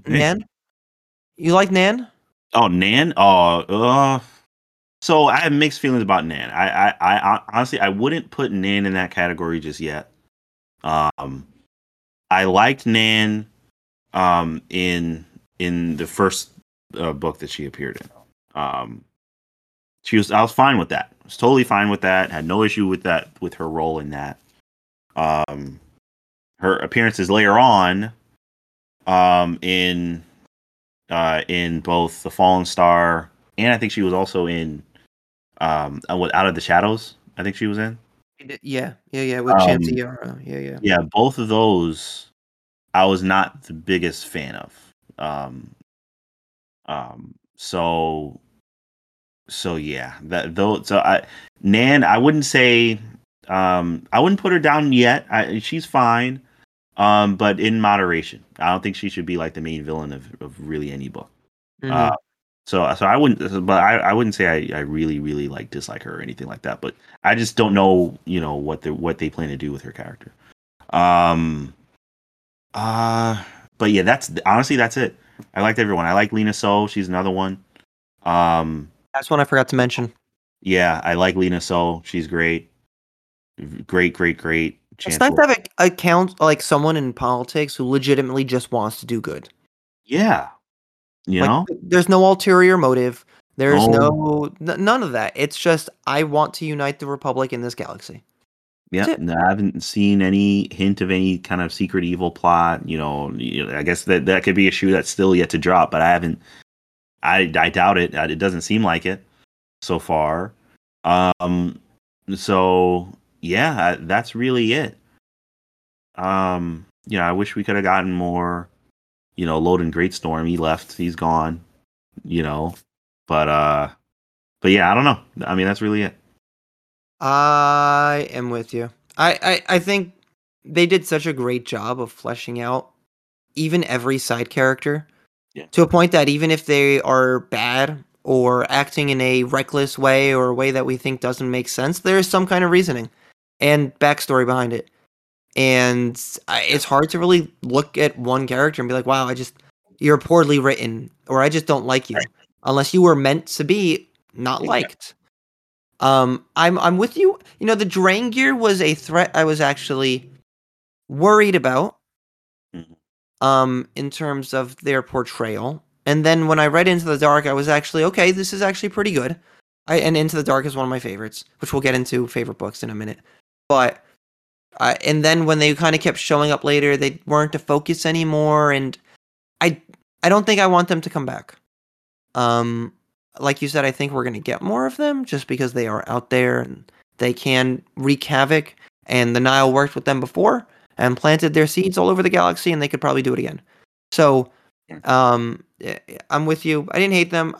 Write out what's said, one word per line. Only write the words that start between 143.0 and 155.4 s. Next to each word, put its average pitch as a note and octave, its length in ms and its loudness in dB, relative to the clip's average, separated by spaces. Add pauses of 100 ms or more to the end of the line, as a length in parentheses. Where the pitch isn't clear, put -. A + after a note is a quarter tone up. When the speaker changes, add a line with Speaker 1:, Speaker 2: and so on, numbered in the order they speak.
Speaker 2:
and D3 400 2
backstory C#3+ 460 2
behind B2 280 0
it. - 160 -8 (640)
And B2 640 2 (260)
I, A#2 160 -2
it's C#3 220 0
hard D3 240 2
to F3 100 -4
really F3 320 2 (120)
look C3+ 340 -2
at D3+ 200 0
one B2+ 300 -2
character C3+ 340 -2
and B2 60 -4
be B2 60 -4
like, B2 140 -4
"Wow, C3 200 0
I B2+ 60 -4
just, B2 220 -10 (420)
you're D3 220 4
poorly D3 400 4
written," A#2+ 500 -2 (180)
or, C3 140 0
"I C#3+ 80 2
just D#3 160 -2
don't C3+ 200 0
like C3 240 -2
you," A2+ 80 -10
Speaker 1:
Right. - 100 -14 (360)
Speaker 2:
unless C3+ 300 0
you F#3 80 4
were F3 140 8
meant C#3 320 0
to - 160 -6
be F3+ 460 0 (260)
not B2+ 260 -6
Speaker 1:
Yeah. - 80 -4
Speaker 2:
liked. - 460 -6 (880)